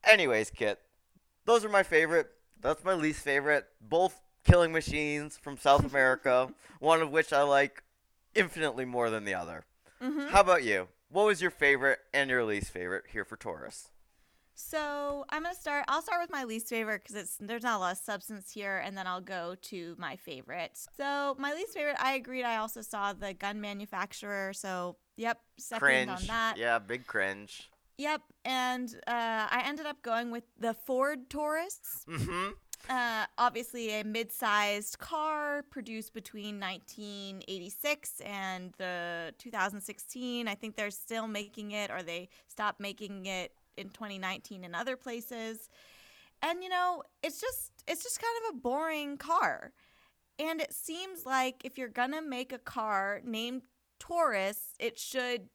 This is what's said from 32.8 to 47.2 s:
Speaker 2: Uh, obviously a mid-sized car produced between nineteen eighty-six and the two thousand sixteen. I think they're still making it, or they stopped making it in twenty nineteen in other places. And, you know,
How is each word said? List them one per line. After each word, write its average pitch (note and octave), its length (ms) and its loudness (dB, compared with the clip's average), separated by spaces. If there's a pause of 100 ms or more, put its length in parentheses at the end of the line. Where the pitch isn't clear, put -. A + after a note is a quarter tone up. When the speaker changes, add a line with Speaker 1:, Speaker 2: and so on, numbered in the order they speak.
Speaker 2:
Uh, A#3+ 340 0 (140)
obviously A#3+ 600 0
a G#3 60 -4
mid-sized G#3 920 0
car D4+ 720 -2
produced A3 440 -10
between G#3 440 -10
nineteen G3 880 -10
eighty-six G3+ 720 -4
and F#3+ 580 -8
the F3 600 -6
two A#3+ 120 -16
thousand G3+ 320 0
sixteen. A#3+ 640 -6
I G3+ 60 -4
think G#3+ 220 -10
they're G#3 140 -2
still A3+ 360 -6
making G#3 460 -8
it, G#3 180 -4
or F3+ 120 -6
they E3+ 260 -8 (200)
stopped G#3 320 -4
making G3+ 460 -10
it F#3 260 -6 (260)
in G3 120 -12
twenty G3+ 280 -12
nineteen F#3 440 -8
in E3+ 120 -14
other B3 220 -4
places. A#3 720 -10 (760)
And, F4 200 -2
you F#4 60 -10
know, F4+ 340 0 (200)